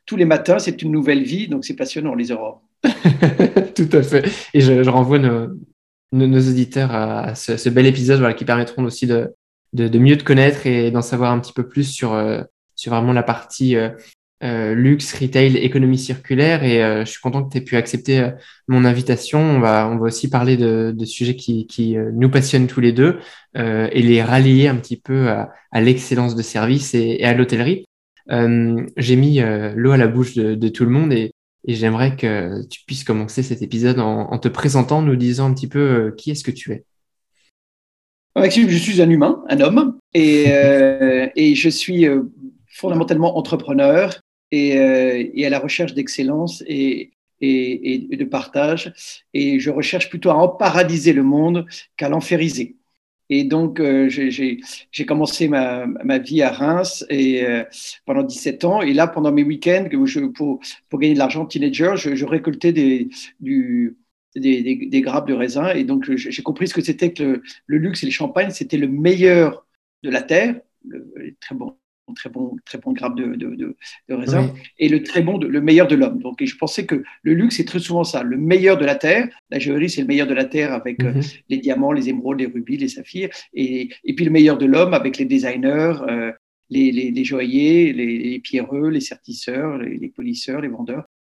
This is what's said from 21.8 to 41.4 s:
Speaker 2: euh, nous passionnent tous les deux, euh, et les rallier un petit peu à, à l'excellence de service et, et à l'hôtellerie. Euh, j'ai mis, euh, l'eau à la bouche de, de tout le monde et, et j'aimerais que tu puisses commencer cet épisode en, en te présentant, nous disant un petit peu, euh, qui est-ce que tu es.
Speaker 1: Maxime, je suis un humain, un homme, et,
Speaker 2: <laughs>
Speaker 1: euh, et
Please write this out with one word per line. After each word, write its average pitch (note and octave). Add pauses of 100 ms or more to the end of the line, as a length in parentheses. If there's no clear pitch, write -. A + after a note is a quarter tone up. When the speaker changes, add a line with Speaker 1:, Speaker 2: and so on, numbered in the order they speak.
Speaker 2:
euh, A2
nous B2+
passionnent C3+
tous B2
les A#2+
deux, D3+ (380)
euh, A2
et B2+
les A#2
rallier C3
un C3+
petit A#2+
peu C3
à, G#2+ (200)
à A2+
l'excellence B2
de A2+
service A#2
et, A#2
et A#2+
à A#2+
l'hôtellerie. B2 (440)
Euh, A#2 (100)
j'ai B2
mis, C#3
euh, G#2+
l'eau A#2+
à C#3
la A#2+
bouche A#2+
de, A2
de A2
tout A2+
le A#2+
monde D3
et, A2+ (360)
et B2
j'aimerais A2+
que G2+
tu -
puisses C3
commencer G#2+
cet B2
épisode B2
en, A2
en A#2
te -
présentant, C#3
nous C#3+
disant B2
un C3
petit C#3
peu, C#3+
euh, A#2+
qui D3+
est-ce D3
que A#2+
tu -
es. A2+ (1500)
Speaker 1:
Maxime, G3
je E3+
suis F3+
un E3
humain, D3+
un C#3
homme, A#3+ (160)
et, D3+
Speaker 2:
<laughs> -
Speaker 1:
euh, C3+
et D3+